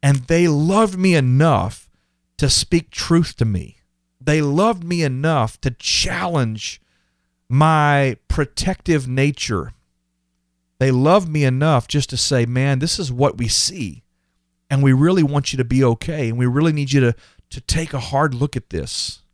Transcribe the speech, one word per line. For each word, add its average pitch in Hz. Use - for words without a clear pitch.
And 139
they 170
loved 185
me 185
enough 131
to 139
speak -
truth -
to 120
me. 92
They 147
loved 175
me 170
enough 139
to 135
challenge 123
my 143
protective 156
nature. 127
They 131
loved 160
me 151
enough 135
just 143
to 127
say, 123
"Man, 127
this 165
is 143
what 131
we 123
see, 117
and 139
we 135
really 165
want 143
you 135
to 127
be 127
okay, 127
and 113
we 123
really 147
need 143
you 139
to, 120
to 127
take -
a 131
hard 139
look 135
at -
this." -